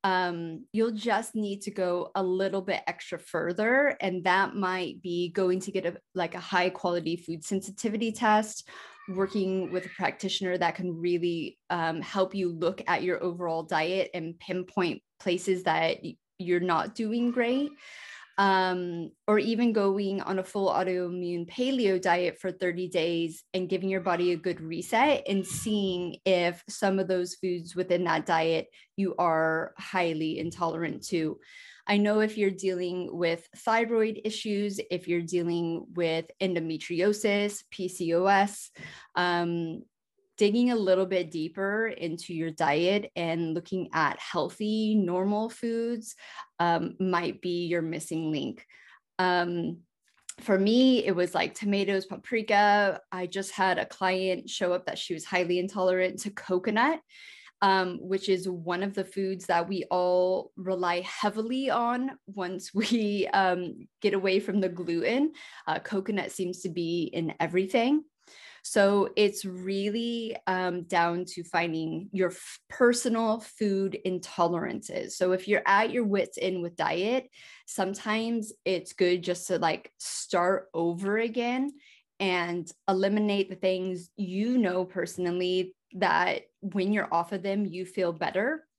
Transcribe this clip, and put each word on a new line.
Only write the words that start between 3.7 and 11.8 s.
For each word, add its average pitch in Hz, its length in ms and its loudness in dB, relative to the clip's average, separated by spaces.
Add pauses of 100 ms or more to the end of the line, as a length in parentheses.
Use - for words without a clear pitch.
And 185 240 -2
that 190 300 2
might 185 460 -2
be 175 280 -4
going 185 320 0
to 190 100 -8
get 185 140 -4
a, 175 120 -4 (160)
like, 175 220 -4
a 175 40 -8
high 180 300 2
quality 175 460 -2
food 165 300 -10
sensitivity 208 640 -4
test, 214 560 2 (400)
working 190 640 -2
with 180 140 -4
a - 120 -14
practitioner 185 600 -2
that 170 180 2
can 175 240 -4
really, 170 580 -2 (120)
um, 165 320 0